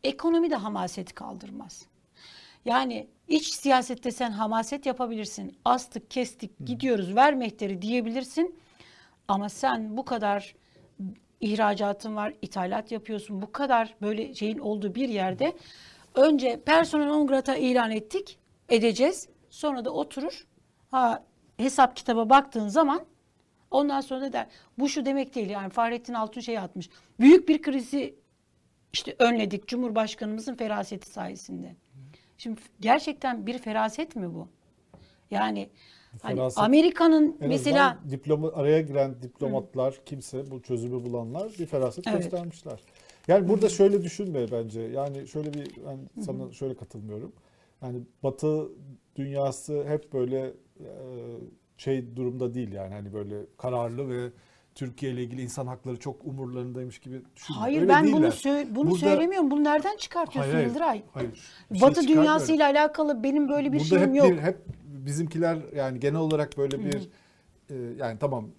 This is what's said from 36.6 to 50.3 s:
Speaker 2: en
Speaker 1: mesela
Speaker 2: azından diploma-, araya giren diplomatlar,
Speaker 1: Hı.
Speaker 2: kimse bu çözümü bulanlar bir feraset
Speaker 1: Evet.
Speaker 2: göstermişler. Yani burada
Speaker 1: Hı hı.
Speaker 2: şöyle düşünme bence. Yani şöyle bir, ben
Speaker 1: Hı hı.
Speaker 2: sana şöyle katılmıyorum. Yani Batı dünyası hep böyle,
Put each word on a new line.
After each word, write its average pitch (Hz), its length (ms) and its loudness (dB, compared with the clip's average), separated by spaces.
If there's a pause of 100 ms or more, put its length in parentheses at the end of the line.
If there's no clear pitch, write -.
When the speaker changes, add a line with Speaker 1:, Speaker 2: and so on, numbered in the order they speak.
Speaker 2:
en 285 80 -2
Speaker 1:
mesela 277 420 4
Speaker 2:
azından 147 200 -10
diploma-, 151 440 -2
araya 156 260 4
giren 139 420 -2
diplomatlar, 131 720 -4
Speaker 1:
Hı. - 100 -20
Speaker 2:
kimse 135 460 -12
bu 127 120 -14
çözümü 123 420 -6
bulanlar 123 540 -8
bir 170 80 -6
feraset 139 400 -2
Speaker 1:
Evet. 208 160 0
Speaker 2:
göstermişler. 175 580 -8 (480)
Yani 180 200 6
burada 214 180 4
Speaker 1:
Hı - 40 4
hı. - 40 -4
Speaker 2:
şöyle 202 280 6
düşünme 160 500 -4
bence. 113 280 -6
Yani 135 480 -6
şöyle 151 260 -8
bir, 143 160 -10 (160)
ben 135 100 -12
Speaker 1:
Hı 135 240 -16
hı. - 20 -8
Speaker 2:
sana 131 300 -10
şöyle 131 220 -8
katılmıyorum. 107 580 -14 (500)
Yani 123 180 -10 (220)
Batı 151 460 -2 (480)
dünyası 139 720 -4
hep 151 240 -4
böyle, 131 340 -2 (340)